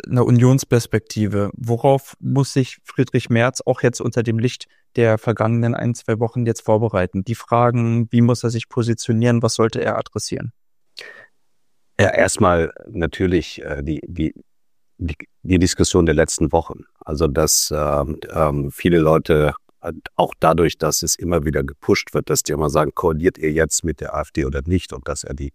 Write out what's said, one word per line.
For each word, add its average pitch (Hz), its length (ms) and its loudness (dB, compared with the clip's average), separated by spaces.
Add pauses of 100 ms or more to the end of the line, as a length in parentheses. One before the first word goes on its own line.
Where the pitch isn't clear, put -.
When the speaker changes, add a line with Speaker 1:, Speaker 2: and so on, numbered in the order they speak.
Speaker 1:
einer 123 160 2
Unionsperspektive, 113 1300 2
worauf 120 640 0
muss 131 320 0
sich - 320 -2
Friedrich - 460 -2
Merz 120 360 0
auch - 160 -2
jetzt 123 200 0
unter 123 220 -2
dem 113 160 0
Licht - 260 -4 (320)
der 113 200 4
vergangenen 117 560 0
ein, 117 200 -2
zwei 110 260 -2
Wochen 120 260 -2
jetzt 117 160 -2
vorbereiten? 101 640 0
Die 117 120 -4
Fragen, 117 760 2
wie 120 80 4
muss 120 240 4
er 120 60 0
sich 113 180 -6
positionieren, 117 720 0
was 113 120 0
sollte 113 280 0
er 110 160 -2
adressieren? - 540 -8 (1500)
Speaker 2:
Ja, 101 120 4
erstmal 87 640 2 (160)
natürlich, 87 720 -2
äh, 71 220 -8
die, 76 220 -6
die, 80 280 -4 (640)
die, 80 180 -6 (280)
die 90 160 4
Diskussion 87 460 2
der 80 100 4
letzten 80 360 0
Wochen. - 300 -2 (180)
Also, 80 280 -2
dass, 76 460 0
ähm, 73 460 -2 (140)
ähm, 71 380 0
viele 85 280 2
Leute, 78 540 4 (260)
äh, 82 140 -10 (240)
auch - 240 0
dadurch, 82 360 2
dass 78 260 -2
es 80 120 -2
immer 85 300 -2
wieder 73 180 -2
gepusht - 500 -4
wird, - 160 -4
dass 147 140 0
die - 80 -6
immer 78 180 -2
sagen, 78 240 0
„Koaliert 80 440 0
ihr 78 160 -2
jetzt 80 320 0
mit - 160 -6
der - 120 -10
A 76 80 -4
F - 100 -10
D 80 120 -2
oder 69 220 -4
nicht?“ 87 260 -2
Und 65 160 -12
dass 71 160 -8
er 71 120 -10
die 69 200 -10